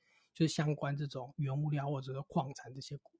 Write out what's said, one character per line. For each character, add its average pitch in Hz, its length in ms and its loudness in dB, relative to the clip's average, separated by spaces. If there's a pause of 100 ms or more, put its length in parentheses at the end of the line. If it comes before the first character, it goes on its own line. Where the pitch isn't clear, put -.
(340)
就 160 140 6
是 151 60 0
相 151 220 2
关 143 200 0
这 147 120 -2
种 131 300 -8
原 135 200 2
物 151 120 2
料 143 200 2
或 139 100 0
者 131 140 -6
是 - 80 -4
矿 139 320 0
产 - 200 -12
这 135 60 -10
些 143 180 -8
股 - 220 -20